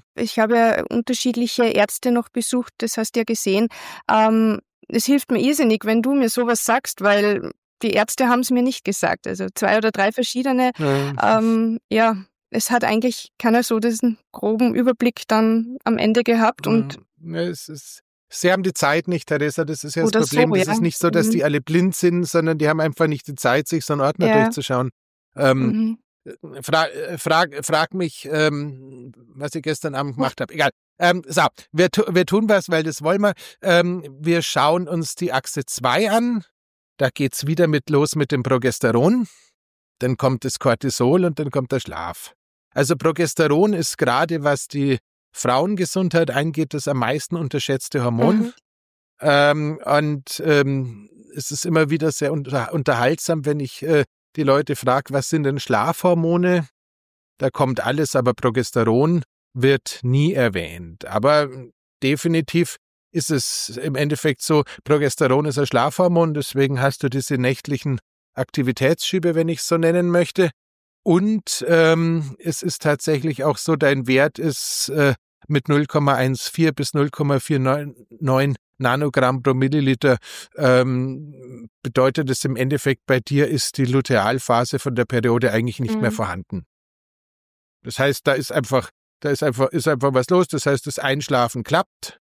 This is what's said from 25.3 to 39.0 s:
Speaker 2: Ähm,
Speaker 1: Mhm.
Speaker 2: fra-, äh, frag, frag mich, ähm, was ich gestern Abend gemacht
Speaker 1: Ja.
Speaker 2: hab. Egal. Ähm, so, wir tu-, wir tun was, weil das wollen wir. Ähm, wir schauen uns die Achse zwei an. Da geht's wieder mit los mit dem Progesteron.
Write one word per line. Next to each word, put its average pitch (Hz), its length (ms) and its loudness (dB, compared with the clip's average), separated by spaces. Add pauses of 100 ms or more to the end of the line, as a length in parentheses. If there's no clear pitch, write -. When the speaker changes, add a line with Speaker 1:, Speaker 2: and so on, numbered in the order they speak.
Speaker 2:
Ähm, 214 640 0 (260)
Speaker 1:
Mhm. - 380 -16
Speaker 2:
fra-, 160 240 0
äh, 160 320 -10
frag, 160 440 0
frag 160 300 0
mich, 175 380 -6
ähm, 139 800 -4 (160)
was 135 260 -10
ich 160 80 -6
gestern 151 320 -6
Abend 139 220 -4
gemacht 131 240 -4
Speaker 1:
Ja. 135 40 -4
Speaker 2:
hab. - 80 -12
Egal. 143 200 0 (280)
Ähm, 175 280 2
so, 165 160 0 (280)
wir 170 200 4
tu-, 202 220 0
wir 180 120 4
tun 214 240 0
was, 196 200 2
weil 160 140 2
das 156 200 -6
wollen 185 180 2
wir. 202 120 2 (280)
Ähm, 175 420 2 (160)
wir 165 220 2
schauen 156 460 2
uns 165 280 -4
die 175 160 -4
Achse 131 340 -4
zwei 131 440 0
an. 233 340 0 (540)
Da 131 160 0
geht's 135 320 -4
wieder 160 220 2
mit 147 220 0
los 147 260 2
mit 147 160 -2
dem 135 120 0
Progesteron. 127 840 2 (720)